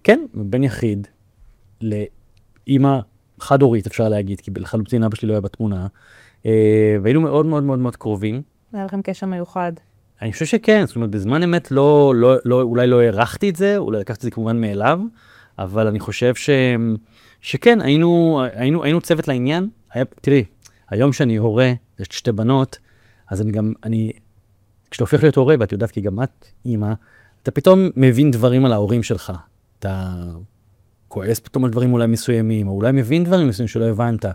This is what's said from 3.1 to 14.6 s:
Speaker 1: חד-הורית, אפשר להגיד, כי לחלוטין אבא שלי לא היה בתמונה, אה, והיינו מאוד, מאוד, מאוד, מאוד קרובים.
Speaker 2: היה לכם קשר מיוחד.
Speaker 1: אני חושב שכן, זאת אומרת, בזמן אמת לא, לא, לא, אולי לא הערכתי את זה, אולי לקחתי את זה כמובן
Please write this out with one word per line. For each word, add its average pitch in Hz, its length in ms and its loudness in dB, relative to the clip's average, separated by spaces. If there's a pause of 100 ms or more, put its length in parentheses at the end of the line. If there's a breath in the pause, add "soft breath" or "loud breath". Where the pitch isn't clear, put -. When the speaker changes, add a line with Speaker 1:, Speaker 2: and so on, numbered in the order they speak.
Speaker 1:
חד-הורית, 123 480 2
אפשר 110 220 -2
להגיד, 101 320 -4
כי 101 140 -12
לחלוטין 110 480 -4
אבא 110 120 -2
שלי 113 120 -6
לא 107 60 0
היה 104 80 -2
בתמונה, 98 460 -4 (580 soft breath)
אה, 107 580 4
והיינו 135 180 2
מאוד, 151 240 2
מאוד, 151 180 0
מאוד, 131 160 -2
מאוד 123 160 -4
קרובים. 107 460 -4 (320)
Speaker 2:
היה 196 120 -8
לכם 196 160 -8
קשר 190 240 -8
מיוחד. 175 460 -6 (500)
Speaker 1:
אני 110 120 -6
חושב 160 120 -6
שכן, 214 400 2
זאת - 100 -6
אומרת, 117 140 -4
בזמן 107 340 -2
אמת 175 280 -2
לא, 139 440 4
לא, 123 200 4 (100)
לא, 123 160 2
אולי 123 260 2
לא 123 140 6
הערכתי 117 480 0
את 170 60 -2
זה, 202 220 0
אולי 110 220 -4
לקחתי 101 200 -8
את - 40 -18
זה 117 80 -4
כמובן 113 300 -2